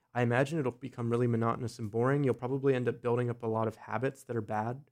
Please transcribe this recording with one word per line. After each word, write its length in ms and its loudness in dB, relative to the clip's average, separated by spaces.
I 80 0
imagine 360 2
it'll 140 0
become 380 -8
really 160 2
monotonous 520 0
and 120 -6
boring. 340 2
You'll 100 4
probably 400 0
end 140 0
up 120 -2
building 300 2
up 120 -6
a 40 -2
lot 220 0
of 80 -6
habits 480 -4
that 120 -4
are 60 0
bad. 500 -4